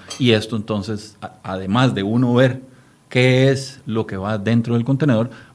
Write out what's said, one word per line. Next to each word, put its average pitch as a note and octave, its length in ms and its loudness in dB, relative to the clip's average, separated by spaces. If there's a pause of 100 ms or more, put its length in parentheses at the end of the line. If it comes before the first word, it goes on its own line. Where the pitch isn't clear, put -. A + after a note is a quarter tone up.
(180)
Y A#2+ 140 4
esto A2 240 0
entonces, G#2 640 -8
a-, - 120 -14 (100)
además G2 500 0
de G2 80 -2
uno A#2+ 320 0
ver B2 260 4 (480)
qué C3 440 4
es - 340 -8
lo A2 220 -2
que G2 80 -8
va G2+ 220 -4
dentro A2+ 360 0
del A#2 100 0
contenedor, C3 460 0 (240)